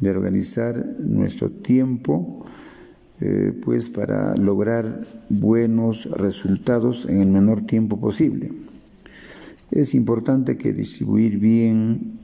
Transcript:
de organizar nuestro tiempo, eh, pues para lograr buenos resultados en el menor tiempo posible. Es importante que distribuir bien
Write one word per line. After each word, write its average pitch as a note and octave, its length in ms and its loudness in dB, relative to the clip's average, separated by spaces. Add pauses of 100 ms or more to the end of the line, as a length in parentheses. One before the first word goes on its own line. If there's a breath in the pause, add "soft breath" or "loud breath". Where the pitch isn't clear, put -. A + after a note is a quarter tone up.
de G2 100 2
organizar G2 880 -2
nuestro - 540 0
tiempo, C3 920 0 (760 loud breath)
eh, G2 440 0
pues A#2+ 260 -2
para G2+ 440 -2
lograr G#2 640 0 (300)
buenos A2+ 840 2
resultados A2 1000 -2
en G2 120 2
el G2 80 4
menor G2+ 360 4
tiempo A2 360 0
posible. - 500 -2 (1200 loud breath)
Es C#3+ 240 0
importante B2+ 640 2
que A2 140 -2
distribuir G#2 640 0
bien A2 840 2